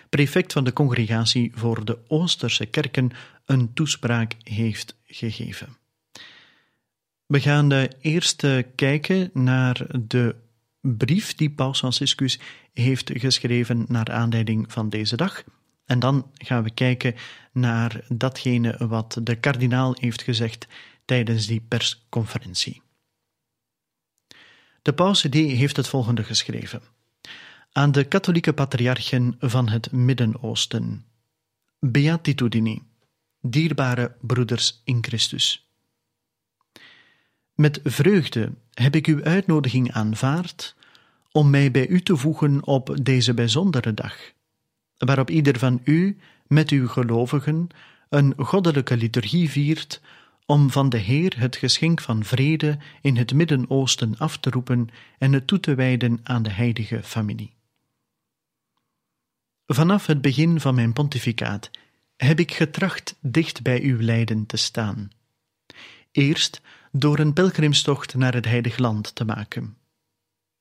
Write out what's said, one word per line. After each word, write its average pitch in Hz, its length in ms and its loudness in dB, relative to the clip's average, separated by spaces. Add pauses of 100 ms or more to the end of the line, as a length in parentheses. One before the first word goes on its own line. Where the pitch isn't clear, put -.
prefect 147 440 0
van 143 100 0
de 123 100 0
Congregatie 117 800 0
voor 113 300 -4
de 113 120 -4 (100)
Oosterse 156 580 -2
Kerken, 127 460 -2 (340)
een 123 280 0
toespraak 117 680 -2
heeft 113 520 -6 (100)
gegeven. - 720 -10 (1500)
We 143 140 2
gaan, 147 320 4
eh, 135 120 4 (180)
eerst, 160 420 -2
eh, 135 200 2 (120)
kijken 151 580 0
naar 127 520 0 (220)
de 120 280 0 (460)
brief 135 540 0
die 156 140 0
Paus 139 300 -2
Franciscus 127 600 -2 (340)
heeft 127 400 0
geschreven 120 760 0
naar 117 240 -2
aanleiding 113 600 -2
van 110 180 -4
deze 107 260 -4
dag. 165 280 -4 (420)
En 123 140 0
dan 131 340 0
gaan 120 300 -2
we 110 60 -6
kijken 127 460 0 (360)
naar 117 580 -2
datgene 120 800 -2
wat 110 360 -6
de 117 120 -2
kardinaal 127 640 0
heeft 120 220 -4
gezegd 113 460 -4 (380)
tijdens 113 420 0
die 113 200 -4
persconferentie. - 1120 -6 (2000)
De 147 120 0
paus, 190 280 2
die 151 340 2
heeft 139 200 0
het 131 120 0
volgende 117 360 0
geschreven. 113 580 -6 (880)
Aan 143 200 4
de 139 120 4
katholieke 170 500 0
patriarchen 123 840 0
van 123 300 0
het 110 220 -2
Midden-Oosten. 117 1120 -2 (720)
Beatitudini, 127 1040 0 (600)
dierbare 127 800 0
broeders 120 640 -2
in 120 200 -2
Christus. - 640 -4 (1900)
Met 151 300 2
vreugde 139 680 2 (220)
heb 139 220 2
ik 156 120 0
uw 147 160 2
uitnodiging 151 680 2
aanvaard 131 840 -2 (560)
om 147 180 6
mij 139 220 6
bij 131 160 2
u 180 140 2
te 180 160 2
voegen 143 500 0
op 143 340 0
deze 127 320 2
bijzondere 120 600 0
dag, - 240 -8 (800)
waarop 131 320 2
ieder 143 300 2
van 127 240 2
u 175 340 2 (300)
met 151 220 2
uw 135 180 2
gelovigen 127 800 -2 (420)
een 143 280 4
goddelijke 143 600 0
liturgie 117 520 0
viert 147 520 -2 (440)
om 143 240 6
van 139 200 2
de 123 80 0
Heer 131 420 0
het 123 160 0
geschenk 160 460 0
van 110 220 -2
vrede 151 540 0 (240)
in 131 160 2
het 117 160 0
Midden-Oosten 135 840 0
af 156 200 -4
te - 120 -4
roepen 123 400 0 (280)
en 135 160 4
het 135 140 0
toe 196 120 2
te 151 160 0
wijden 123 480 2
aan 120 200 -2
de 107 80 -2
heilige 113 520 -2
familie. 107 500 -6 (2000)
Vanaf 170 400 2
het 151 160 2
begin 151 380 2
van 135 160 0
mijn 117 180 2
pontificaat 120 760 -4 (480)
heb 151 220 4
ik 175 120 0
getracht - 680 -4
dicht 147 420 -2
bij 123 200 0
uw 127 200 0
lijden 113 440 0
te - 120 -8
staan. 104 540 -6 (1000)
Eerst - 500 0 (340)
door 147 240 2
een 151 140 2
pelgrimstocht 151 800 2
naar 127 180 2
het 120 120 -2
Heilig 117 320 0
Land 107 380 -2
te 120 100 -4
maken. 107 520 -8 (840)